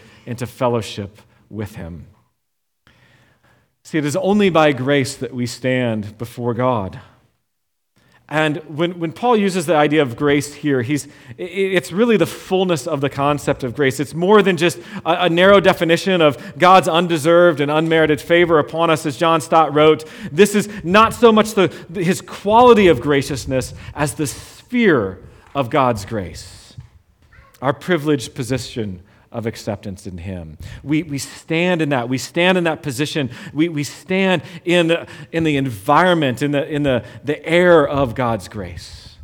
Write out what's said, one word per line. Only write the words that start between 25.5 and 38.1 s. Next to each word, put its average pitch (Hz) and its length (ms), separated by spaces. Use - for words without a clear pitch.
of 131 160
God's 123 340
grace, - 720
our 135 120
privileged 151 600
position 110 680
of 113 140
acceptance 104 600
in 92 120
him. 85 380
We, 151 220
we 143 140
stand 170 640
in 147 80
that. 123 180
We 131 100
stand 180 400
in 180 80
that 156 160
position. 143 480
We, 160 140
we 151 160
stand 190 600
in, 165 420
in 165 100
the 151 140
environment, 139 840
in 147 100
the, 143 140
in 147 180
the, 127 200
the 143 240
air 170 400
of 139 300